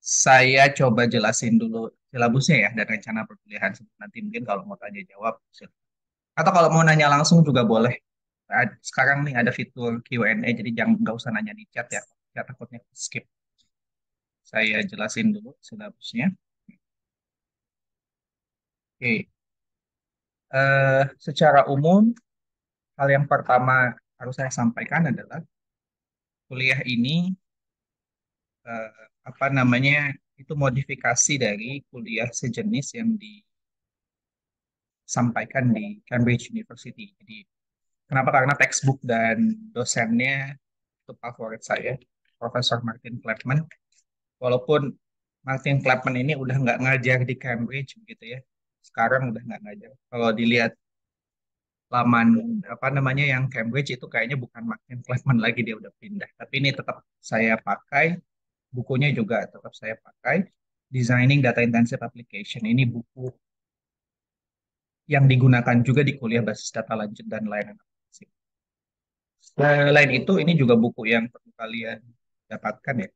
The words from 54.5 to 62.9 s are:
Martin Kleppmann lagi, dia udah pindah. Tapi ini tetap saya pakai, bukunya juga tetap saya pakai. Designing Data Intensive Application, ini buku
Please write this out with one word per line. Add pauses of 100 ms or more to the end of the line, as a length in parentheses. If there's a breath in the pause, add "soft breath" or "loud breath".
Martin
Kleppmann
lagi,
dia
udah
pindah.
Tapi
ini
tetap (160)
saya
pakai, (540)
bukunya
juga
tetap
saya
pakai. (400)
Designing
Data
Intensive
Application,
ini
buku (1800)